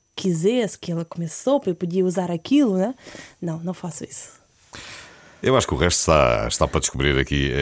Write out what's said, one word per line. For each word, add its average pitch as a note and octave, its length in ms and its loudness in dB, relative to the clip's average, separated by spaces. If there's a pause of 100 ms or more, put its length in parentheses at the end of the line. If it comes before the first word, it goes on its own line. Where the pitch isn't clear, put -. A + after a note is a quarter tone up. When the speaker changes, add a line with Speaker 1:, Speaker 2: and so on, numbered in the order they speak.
(160)
Speaker 1:
quisesse F#3+ 640 0
que - 140 -10
ela E3+ 100 -4
comesse E3 400 -6
sopa, C#4 260 0
eu E3+ 60 -2
podia F3+ 300 0
usar F3+ 260 -2
aquilo, A3 460 2
né? F#3+ 180 0 (460)
Não, E3 180 -4
não F3 140 -6
faço - 320 -10
isso. - 360 -14 (1000)
Speaker 2:
Eu B2+ 160 4
acho A2+ 100 2
que - 60 -2
o C#2+ 40 -2
resto E2+ 220 2
está, A#1+ 480 4
está - 180 2
para - 140 0
descobrir C2+ 400 0
aqui, C#2 320 0 (100)